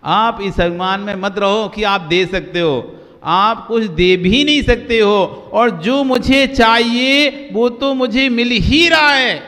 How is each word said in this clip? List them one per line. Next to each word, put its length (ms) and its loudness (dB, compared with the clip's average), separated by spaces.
आप 360 0
इस 200 -4
अभिमान 400 -2
में 140 -8
मत 240 -6
रहो 300 -2
कि 140 -8
आप 180 0
दे 260 0
सकते 340 -6
हो। 360 -2
आप 420 0
कुछ 180 -2
दे 320 2
भी 280 2
नहीं 180 2
सकते 380 0
हो, 520 0
और 180 2
जो 340 -2
मुझे 420 2
चाहिए, 840 2
वो 160 2
तो 260 -4
मुझे 340 0
मिल 220 0
ही 380 2
रहा 240 4
है। 360 -2